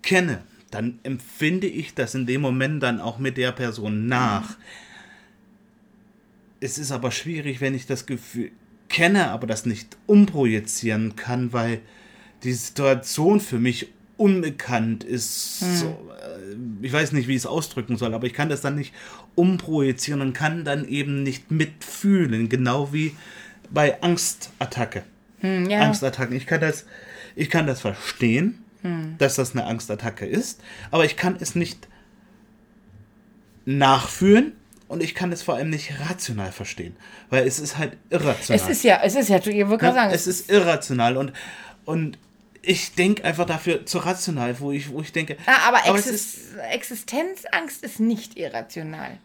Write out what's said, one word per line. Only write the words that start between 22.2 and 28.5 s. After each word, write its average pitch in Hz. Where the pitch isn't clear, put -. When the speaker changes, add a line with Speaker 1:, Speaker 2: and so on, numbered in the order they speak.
Speaker 1:
genau 127
wie 156
bei 147
Angstattacke. -
Speaker 2:
Hm, 190
ja. 208
Speaker 1:
Angstattacken. 135
Ich 131
kann 160
das, 156
ich 160
kann 156
das 131
verstehen, 123